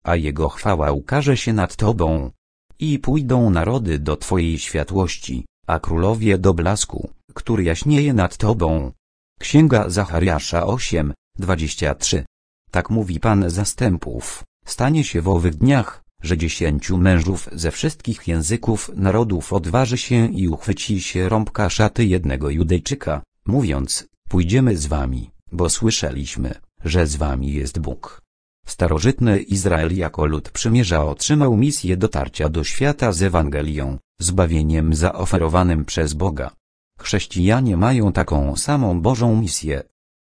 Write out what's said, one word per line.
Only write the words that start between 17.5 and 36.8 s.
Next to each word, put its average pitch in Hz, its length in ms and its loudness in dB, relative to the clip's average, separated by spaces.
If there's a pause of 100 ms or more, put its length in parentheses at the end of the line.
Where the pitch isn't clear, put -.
ze 82 200 -4
wszystkich - 560 -6
języków 95 680 -2
narodów 95 580 0
odważy 110 440 0
się 117 280 2
i 98 220 -2
uchwyci 90 540 -2
się 92 280 -2
rąbka 107 400 0
szaty 107 360 2
jednego 76 440 0
Judejczyka, 80 720 -2 (240)
mówiąc: 85 600 -2 (220)
Pójdziemy 101 480 2
z 73 80 -4
wami, 65 460 -4 (200)
bo 87 180 0
słyszeliśmy, 69 840 -2 (280)
że 82 240 2
z 73 80 -2
wami 69 380 -2
jest 71 260 -6
Bóg”. - 420 -10 (440)
Starożytny 95 760 2
Izrael 90 580 0
jako 80 280 -2
lud 76 240 -2
przymierza 98 560 2
otrzymał 131 520 2
misję 104 400 0
dotarcia 78 520 -2
do 78 140 -2
świata 131 480 0
z 85 100 -2
Ewangelią, 73 760 0 (220)
zbawieniem 80 760 2
zaoferowanym 85 880 2
przez 76 280 -2
Boga. 76 380 -4 (480)